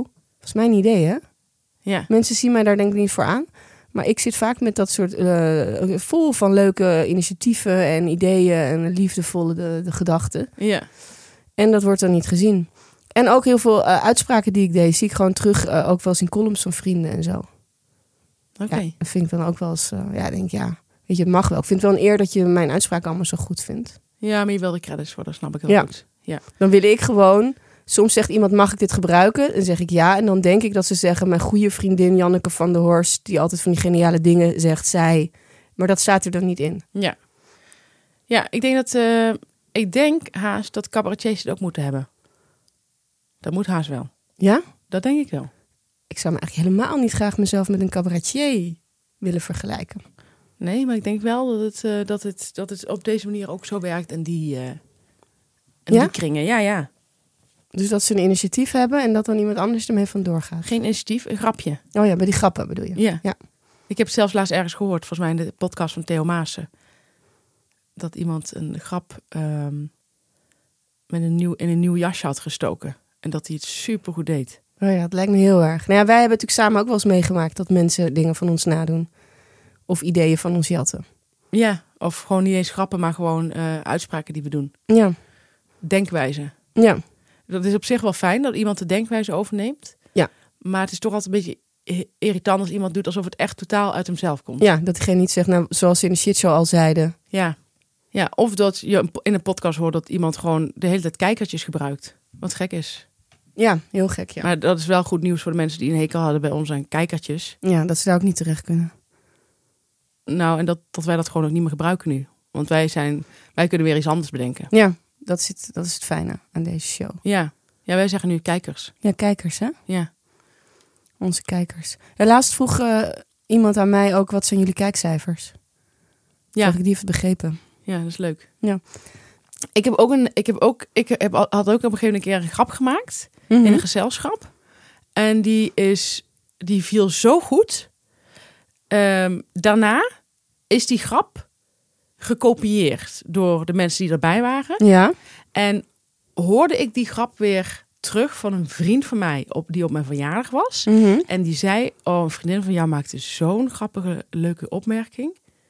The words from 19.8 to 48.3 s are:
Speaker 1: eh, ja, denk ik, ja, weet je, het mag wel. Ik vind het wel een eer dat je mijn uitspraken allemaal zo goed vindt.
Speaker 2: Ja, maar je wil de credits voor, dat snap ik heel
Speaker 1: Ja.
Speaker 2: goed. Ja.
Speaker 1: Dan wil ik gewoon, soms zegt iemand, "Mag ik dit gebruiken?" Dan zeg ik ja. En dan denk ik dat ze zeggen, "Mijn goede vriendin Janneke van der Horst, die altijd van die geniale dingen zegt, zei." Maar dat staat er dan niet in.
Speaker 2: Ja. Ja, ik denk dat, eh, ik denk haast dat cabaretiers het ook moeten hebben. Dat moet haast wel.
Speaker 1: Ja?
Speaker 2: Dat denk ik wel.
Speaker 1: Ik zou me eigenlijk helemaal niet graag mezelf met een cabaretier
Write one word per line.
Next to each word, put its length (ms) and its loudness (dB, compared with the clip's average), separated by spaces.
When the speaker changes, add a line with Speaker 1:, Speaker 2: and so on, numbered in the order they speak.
Speaker 1:
eh, 220 -6
ja, 160 -4
denk 140 -6
ik, 80 -6
ja, 280 -6
weet 120 -2
je, 60 0
het 80 2
mag 180 4
wel. 100 -2
Ik 60 -4
vind 160 0
het 100 4
wel 80 4
een 60 2
eer 120 6
dat 160 0
je 120 2
mijn 260 2
uitspraken 360 -2
allemaal 180 -4
zo 120 -4
goed 240 -8
vindt. 380 -12
Speaker 2:
Ja, 260 -2
maar 100 -2
je 60 -2
wil 120 -2
de 80 -6
credits 340 -12
voor, 100 -12
dat 120 -10
snap 200 -10
ik 60 -10
heel 80 0
Speaker 1:
Ja. 120 6
Speaker 2:
goed. 240 -8
Ja. 200 -10
Speaker 1:
Dan 120 4
wil 140 8
ik 180 6
gewoon, 540 6
soms 280 4
zegt 160 2
iemand, 220 2
"Mag 200 6
ik 80 -6
dit 120 0
gebruiken?" 600 4
Dan 100 0
zeg 160 0
ik 100 -4
ja. 280 4
En 80 2
dan 160 2
denk 220 4
ik 100 -2
dat 120 0
ze 100 -2
zeggen, 340 0
"Mijn 120 2
goede 300 2
vriendin 440 2
Janneke 340 2
van 240 0
der 80 2
Horst, 440 2
die 160 -2
altijd 200 -2
van 100 0
die 100 0
geniale 400 2
dingen 380 4
zegt, 280 0
zei." 440 2
Maar 120 0
dat 120 2
staat 260 2
er 60 -4
dan 140 -2
niet 140 -2
in. 220 -4
Speaker 2:
Ja. 240 -4
Ja, 240 0
ik 120 -4
denk 140 2
dat, 180 -2
eh, 360 2
ik 200 -2
denk 440 0
haast 380 -6
dat 160 -8
cabaretiers 540 -4
het 80 -6
ook 80 -8
moeten 240 -6
hebben. 260 -6
Dat 140 -6
moet 140 -2
haast 220 -2
wel. 200 -8
Speaker 1:
Ja? 260 4
Speaker 2:
Dat 140 -4
denk 220 0
ik 60 -14
wel. 180 -8
Speaker 1:
Ik 120 -12
zou 140 -4
me 60 -4
eigenlijk 300 -2
helemaal 320 0
niet 100 0
graag 260 -2
mezelf 300 0
met 140 0
een 80 0
cabaretier 840 -2